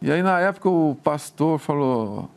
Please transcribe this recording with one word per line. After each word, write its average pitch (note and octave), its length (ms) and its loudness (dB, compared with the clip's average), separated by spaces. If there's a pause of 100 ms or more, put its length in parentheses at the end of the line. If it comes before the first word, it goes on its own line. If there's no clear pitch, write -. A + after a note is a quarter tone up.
E C#3 100 0
aí, E3 100 2
na F#3 180 2
época, F#3+ 300 0
o D#3 340 2
pastor D3+ 560 0
falou A#2 760 -2